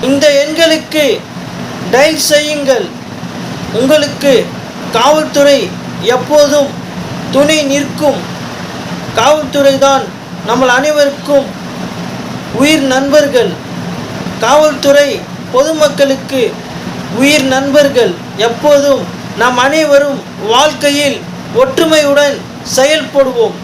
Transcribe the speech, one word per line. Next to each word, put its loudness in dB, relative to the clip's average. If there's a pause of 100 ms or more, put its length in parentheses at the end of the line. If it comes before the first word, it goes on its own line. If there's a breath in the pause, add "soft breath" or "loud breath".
இந்த 2 (180)
எண்களுக்கு 0 (880)
டயல் 4
செய்யுங்கள். 0 (920)
உங்களுக்கு 2 (640)
காவல்துறை 4 (580)
எப்போதும் 2 (640)
துணை 4 (140)
நிற்கும். -2 (960)
காவல்துறை 2 (120)
தான் 2 (440)
நம்ம 2
அனைவருக்கும் 0 (1120)
உயிர் 2
நண்பர்கள். 2 (920)
காவல்துறை 4 (440)
பொதுமக்களுக்கு 0 (800)
உயிர் 4
நண்பர்கள். 2 (360)
எப்போதும் 2 (380)
நாம் 2
அனைவரும் 2 (340)
வாழ்க்கையில் 2 (460)
ஒற்றுமையுடன் 2 (400)
செயல்படுவோம். 2